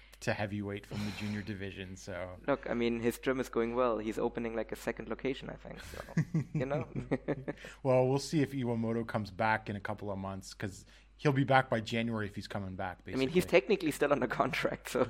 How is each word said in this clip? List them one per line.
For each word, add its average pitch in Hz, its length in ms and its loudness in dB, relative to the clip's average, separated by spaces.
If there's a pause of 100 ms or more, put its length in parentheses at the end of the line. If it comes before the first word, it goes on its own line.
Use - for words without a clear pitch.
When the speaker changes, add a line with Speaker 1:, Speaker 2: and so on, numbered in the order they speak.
(200)
Speaker 1:
to 113 140 -2
heavyweight 101 540 -4
from 101 180 -6
the 104 60 -4
junior 104 320 -4
division, 95 520 -8
so. 90 320 -8 (200)
Speaker 2:
Look, 139 200 0
I - 60 0
mean, 117 260 2
his 117 200 2
gym 131 200 0
is 120 100 -2
going 117 260 0
well. 120 240 2
He's 107 180 -2
opening, 113 380 -2
like, 110 160 -4
a - 40 -4
second 113 340 -6
location, 127 380 -4
I - 60 -8
think, - 300 -12
so, - 400 -4 (300)
you 139 120 0
know? 151 220 -2 (480)
<laughs> - 480 -10
Speaker 1:
Well, 127 240 6
we'll 135 100 4
see 147 240 2
if 131 100 2
Iwamoto 117 560 0
comes 107 220 0
back 110 400 2
in 104 60 -2
a 101 40 -6
couple 101 320 -6
of 95 60 -2
months, 95 380 -8
'cause 98 300 -6 (320)
he'll 151 140 4
be 135 120 4
back 131 260 6
by 113 120 2
January 113 440 0
if 98 100 -10
he's 104 120 -8
coming 95 280 -6
back, 92 220 -4 (100)
Speaker 2:
I 90 40 -10
mean, 131 180 0
he's 170 160 4
Speaker 1:
basically. 180 160 6
Speaker 2:
technically 180 300 2
still 143 200 2
under 123 160 4
contract, - 640 -2
so. 123 200 2